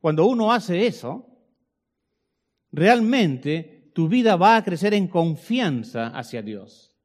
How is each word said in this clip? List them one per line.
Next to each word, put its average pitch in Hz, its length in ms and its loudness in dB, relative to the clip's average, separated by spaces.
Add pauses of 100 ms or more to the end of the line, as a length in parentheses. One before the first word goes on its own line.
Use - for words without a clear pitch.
Cuando 156 260 2
uno 233 260 0
hace 202 360 -2
eso, 175 500 -12 (1300)
realmente 165 1200 0
tu 165 140 0
vida 226 260 4
va 196 220 4
a 220 80 0
crecer 190 280 -2
en 202 140 0
confianza 165 1000 -4
hacia 117 340 -12
Dios. 101 640 -16